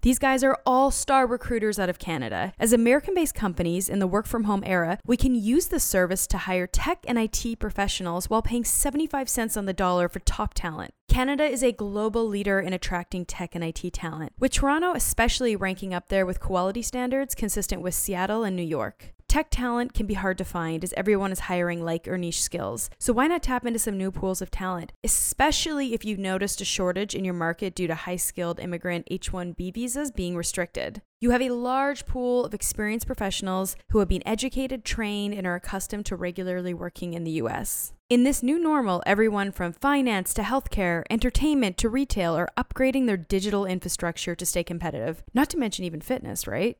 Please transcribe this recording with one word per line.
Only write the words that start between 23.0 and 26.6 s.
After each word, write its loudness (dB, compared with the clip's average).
why 4
not 0
tap 0
into -2
some -2
new -2
pools -2
of -10
talent, -6
especially 2
if -4
you've -2
noticed -2